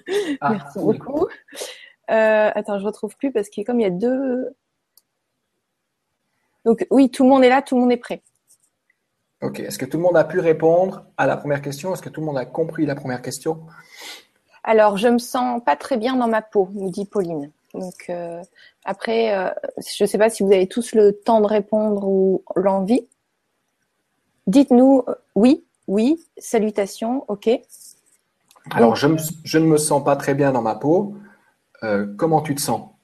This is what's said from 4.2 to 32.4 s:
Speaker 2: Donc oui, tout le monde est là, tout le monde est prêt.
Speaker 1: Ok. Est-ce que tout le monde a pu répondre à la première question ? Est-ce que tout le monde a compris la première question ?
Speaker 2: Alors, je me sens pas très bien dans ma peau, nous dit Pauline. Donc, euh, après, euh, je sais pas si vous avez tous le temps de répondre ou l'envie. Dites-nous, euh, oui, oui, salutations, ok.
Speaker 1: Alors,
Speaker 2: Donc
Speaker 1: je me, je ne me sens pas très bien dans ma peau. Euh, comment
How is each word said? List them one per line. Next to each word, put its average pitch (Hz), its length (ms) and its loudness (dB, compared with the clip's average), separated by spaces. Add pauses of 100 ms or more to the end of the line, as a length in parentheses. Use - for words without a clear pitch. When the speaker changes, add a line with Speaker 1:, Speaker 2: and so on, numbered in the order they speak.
Speaker 2:
Donc 226 260 0
oui, 269 180 6
tout - 140 0
le 254 60 6
monde 269 140 6
est 247 60 6
là, 262 120 4
tout 269 140 -4
le 247 60 2
monde 247 100 2
est 240 60 0
prêt. 226 240 -10 (1200)
Speaker 1:
Ok. - 180 -8
Est-ce - 200 -10
que 135 60 -6
tout 156 120 -4
le 170 60 -2
monde 175 140 2
a 208 60 6
pu 180 160 -4
répondre 165 680 2 (120)
à 143 100 0
la 139 100 0
première 143 240 -4
question ? 143 320 -8
Est-ce 165 80 -8
que 160 80 -16
tout 156 120 -12
le 156 60 -6
monde 143 100 -6
a - 80 -4
compris 165 400 -4
la 139 100 -2
première 131 260 -8
question ? - 400 -8 (1000)
Speaker 2:
Alors, 214 340 4
je 214 100 0
me 240 100 4
sens 247 460 -4
pas 285 120 0
très 277 220 -4
bien 247 180 -2
dans 247 120 0
ma 220 140 0
peau, 196 320 0
nous 190 180 -6
dit 202 140 -8
Pauline. 165 460 -6 (220)
Donc, 185 360 -12
euh, 170 320 -10 (440)
après, 226 500 -2
euh, 185 140 -2 (280)
je - 280 -4
sais 202 120 -2
pas 220 120 4
si 220 140 -4
vous 196 80 2
avez 185 160 4
tous - 260 -8
le 208 200 6
temps 214 280 0
de 208 60 2
répondre 208 600 -2
ou 190 360 2 (120)
l'envie. 196 520 0 (1400)
Dites-nous, 262 600 6
euh, - 80 -6 (200)
oui, 247 280 4 (240)
oui, 226 360 0 (140)
salutations, 214 880 -4
ok. 202 220 -4 (1200)
Speaker 1:
Alors, 117 180 6
Speaker 2:
Donc 110 80 2
Speaker 1:
je 135 100 2
me, 160 100 4 (260)
je - 140 -2
ne 160 80 4
me 156 120 6
sens 143 260 0
pas 143 120 2
très 139 200 -2
bien 139 160 2
dans 123 100 0
ma 110 140 -2
peau. 185 400 0 (640)
Euh, 101 360 -4
comment 160 240 0